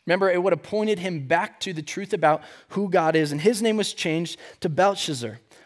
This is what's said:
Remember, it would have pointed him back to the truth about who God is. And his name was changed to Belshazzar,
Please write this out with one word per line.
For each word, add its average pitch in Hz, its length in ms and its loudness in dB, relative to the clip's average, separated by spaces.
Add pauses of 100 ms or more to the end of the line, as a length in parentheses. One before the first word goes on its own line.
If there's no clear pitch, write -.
Remember, 185 240 2
it 180 100 2
would 185 120 2
have 165 100 0
pointed 214 360 -2
him 175 280 -6
back 170 340 -2
to 196 120 -8
the 156 100 -8
truth 185 300 -10
about 156 300 2 (260)
who 196 220 -4
God 160 260 4
is. 151 160 2
And 147 80 -2
his 208 220 2
name 220 160 2
was 202 160 -2
changed 165 440 -4 (220)
to 190 80 -2
Belshazzar, 147 720 0 (260)